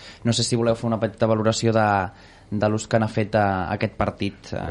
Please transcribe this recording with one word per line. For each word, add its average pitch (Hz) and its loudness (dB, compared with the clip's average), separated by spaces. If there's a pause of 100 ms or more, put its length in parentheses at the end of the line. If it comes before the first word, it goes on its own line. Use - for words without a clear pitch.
(220)
No 117 2
sé 117 0
si - -2
voleu 117 2
fer 120 -8
una 113 -2
petita 113 0
valoració 110 2
de, 110 4 (580)
de 107 0
l'ús 107 -2
que 113 2
n'ha 107 0
fet, 107 -2
eh, 107 4 (340)
aquest 104 -4
partit, - -6
eh. 95 -8 (100)